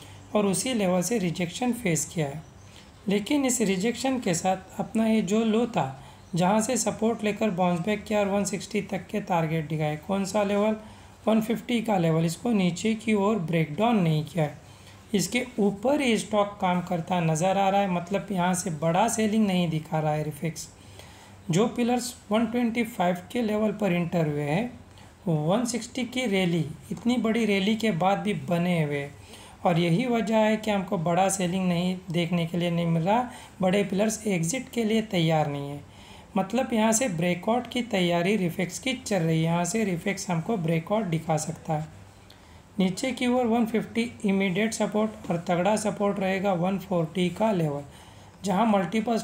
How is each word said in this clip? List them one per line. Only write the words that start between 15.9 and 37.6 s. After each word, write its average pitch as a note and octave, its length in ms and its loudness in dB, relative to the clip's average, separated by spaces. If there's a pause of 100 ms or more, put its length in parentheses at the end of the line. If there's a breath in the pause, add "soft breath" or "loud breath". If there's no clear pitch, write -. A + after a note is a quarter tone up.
ही A#3+ 180 2
stock G3+ 400 0
काम F3+ 240 2
करता F3+ 380 -2
नज़र E3 360 2
आ G3 120 2
रहा G3 120 4
है, G3 100 0
मतलब F3+ 400 -2
यहाँ F3+ 240 2
से F3+ 160 -4
बड़ा E3 380 2
selling A3 380 2
नहीं F3+ 220 2
दिखा D#3 300 -2
रहा D3+ 140 0
है D3+ 100 -2
refix। D#3 460 -6 (800 loud breath)
जो F#3+ 200 4
pillars A#3+ 460 -2 (160)
one A3+ 160 4
ट्वेंटी A#3 380 0
फ़ाइव F3+ 460 -2
के B3 100 -2
level G#3+ 320 0
पर G3 200 0
enter E3+ 340 0
हुए D3 160 -2
हैं, F3+ 280 0 (540 loud breath)
वन E3+ 420 0
सिक्सटी A#3+ 380 -6
की B3+ 220 -4
rally, F3+ 380 0 (260)
इतनी A#3 280 -2
बड़ी A3 280 0
rally G3+ 300 2
के A3 160 0
बाद F#3 260 2
भी G3 140 -2 (120)
बने F3 380 0
हुए D3 140 -2
हैं C#3+ 200 -8 (440 loud breath)
और E3+ 180 2
यही F3 280 2
वजह A3+ 300 2
है G#3+ 200 4
कि G#3+ 140 -4
हमको G3 280 -2
बड़ा F3 300 2
सेलिंग F#3 380 0
नहीं F3+ 300 0 (140)
देखने E3+ 340 0
के E3 120 -4
लिए F3 140 0
नहीं E3+ 160 0
मिल E3 160 2
रहा, A#3 260 2 (320 loud breath)
बड़े F#3+ 220 4
पिलर्स G#3+ 440 -2
एग्जिट G3 420 -2
के A#3 140 -2
लिए A3 200 2
तैयार D#3+ 440 2
नहीं C#3+ 220 -6
है। C#3+ 120 -10 (540 loud breath)
मतलब A#3 380 0
यहाँ A3+ 180 4
से A#3+ 180 2
ब्रेकआउट F3+ 580 0